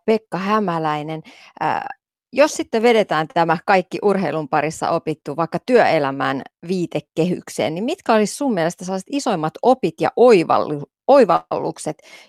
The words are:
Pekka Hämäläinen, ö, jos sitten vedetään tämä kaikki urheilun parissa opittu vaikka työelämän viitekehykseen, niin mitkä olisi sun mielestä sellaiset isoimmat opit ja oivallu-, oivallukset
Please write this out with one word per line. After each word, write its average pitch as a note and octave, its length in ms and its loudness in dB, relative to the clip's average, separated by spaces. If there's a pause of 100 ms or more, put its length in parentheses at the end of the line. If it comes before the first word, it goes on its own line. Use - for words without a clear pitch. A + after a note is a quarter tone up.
Pekka A3 320 -2
Hämäläinen, D#3+ 840 -4 (420)
ö, - 20 -2 (680)
jos C#4+ 200 2
sitten A3+ 280 -4
vedetään G3 520 2
tämä E3+ 320 2
kaikki F#3 360 0
urheilun D#3+ 480 0
parissa D3+ 400 -2
opittu D#3 460 -6
vaikka E3 300 -4
työelämän C#3 760 2 (260)
viitekehykseen, E3 1080 -4
niin F#3+ 80 -6
mitkä C4 300 -2
olisi G#3+ 220 0
sun C4+ 180 -2
mielestä F3 320 -4
sellaiset F#3+ 260 -8
isoimmat G3+ 500 -4
opit A#3 400 0
ja D#3 140 2
oivallu-, D3+ 760 4 (160)
oivallukset F3 920 2 (320)